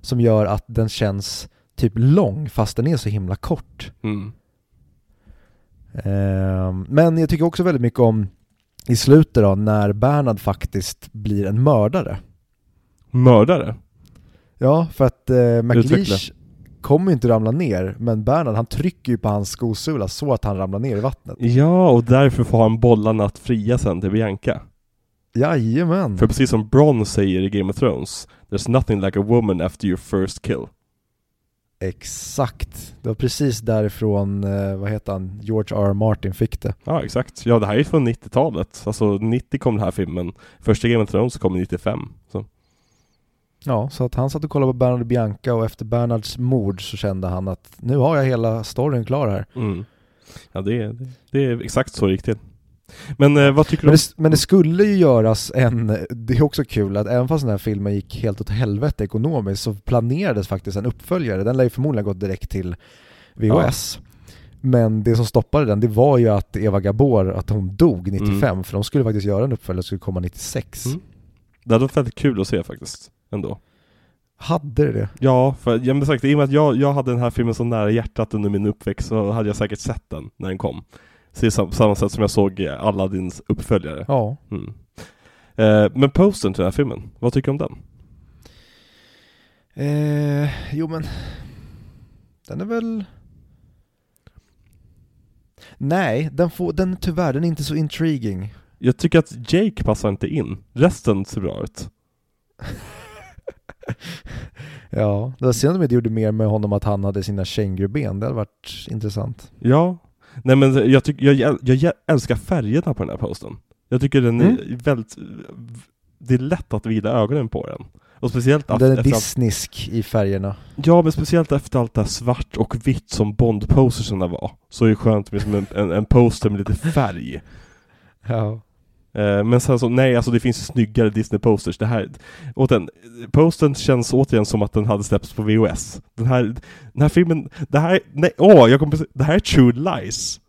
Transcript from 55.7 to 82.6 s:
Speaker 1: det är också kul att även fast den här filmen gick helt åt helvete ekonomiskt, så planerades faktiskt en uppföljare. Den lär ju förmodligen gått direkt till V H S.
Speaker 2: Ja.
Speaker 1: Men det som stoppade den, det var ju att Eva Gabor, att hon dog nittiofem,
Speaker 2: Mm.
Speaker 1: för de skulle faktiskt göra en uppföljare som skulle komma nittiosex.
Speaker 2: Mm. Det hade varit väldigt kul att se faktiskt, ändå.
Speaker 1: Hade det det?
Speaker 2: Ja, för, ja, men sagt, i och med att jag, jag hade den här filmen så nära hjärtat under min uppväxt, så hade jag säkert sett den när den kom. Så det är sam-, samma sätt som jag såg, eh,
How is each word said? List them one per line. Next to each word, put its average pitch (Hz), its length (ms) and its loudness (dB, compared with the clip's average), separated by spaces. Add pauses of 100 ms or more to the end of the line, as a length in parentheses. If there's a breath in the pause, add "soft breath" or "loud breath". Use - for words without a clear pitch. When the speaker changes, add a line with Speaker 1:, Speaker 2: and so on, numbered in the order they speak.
Speaker 1:
det 117 240 -6
är 120 100 4
också 147 200 0
kul 101 340 -2
att 104 100 -2
även 123 200 0
fast 151 160 -2
den 120 80 -2
här 101 60 -2
filmen 101 360 -4
gick - 300 -6
helt 107 180 -4
åt - 80 -6
helvete 107 540 -2
ekonomiskt, 110 600 -4
så 110 100 -4
planerades 120 760 -2
faktiskt 95 300 -6
en 101 80 -6
uppföljare. 120 580 -4
Den 120 140 0
lär 131 60 4
ju 123 60 2
förmodligen 127 360 -2
gått 98 140 -6
direkt 95 300 -6
till 90 260 -6 (580 soft breath)
V 110 160 0
H 120 120 4
S. - 400 -4
Speaker 2:
Ja. - 60 -20 (540 soft breath)
Speaker 1:
Men 113 420 2
det 113 120 2
som 117 100 0
stoppade 139 400 0
den, 104 140 0
det 117 80 2
var 123 300 4
ju 120 120 4
att 101 280 -2
Eva 101 220 0
Gabor, 101 540 2
att 92 160 -8
hon 98 260 -4
dog 101 360 2
nittiofem, 101 400 0
Speaker 2:
Mm. 95 120 -4
Speaker 1:
för - 100 -12
de 101 100 -2
skulle 135 200 -2
faktiskt 104 240 -2
göra 101 160 0
en 135 100 -2
uppföljare 92 300 -6
som - 40 -10
skulle 98 120 -8
komma 92 200 -6
nittiosex. - 640 -10
Speaker 2:
Mm. 135 140 -6 (680)
Det 120 80 2
hade 113 100 4
varit 135 140 -2
väldigt 123 180 -2
kul 120 260 0
att 98 60 -2
se 90 160 -2
faktiskt, - 480 -16 (200)
ändå. - 280 -8 (800)
Speaker 1:
Hade 147 480 -2
det 135 60 -2
det? 104 180 -4 (100)
Speaker 2:
Ja, 131 400 2
för, 117 240 0
ja, 127 100 0
men 143 120 0
sagt, 139 180 0
i 139 100 2
och 147 40 4
med 147 60 4
att 135 80 0
jag, 147 240 4
jag 143 180 2
hade 131 180 -2
den 120 80 0
här 120 100 0
filmen 117 240 -2
så 120 100 -4
nära 110 280 0
hjärtat 113 420 -2
under 104 160 -2
min 101 180 -2
uppväxt, - 400 -6
så 107 240 -2
hade 107 180 -2
jag 104 60 -4
säkert 104 240 -6
sett - 300 -10
den - 280 -14
när 95 120 -10
den 95 80 -6
kom. 82 260 -8 (500 soft breath)
Så - 80 -8
det 120 60 2
är 110 40 4
sam-, 98 200 -2
samma 107 240 2
sätt 101 160 -2
som - 100 -4
jag 101 100 0
såg, 98 280 0
eh, 78 240 -6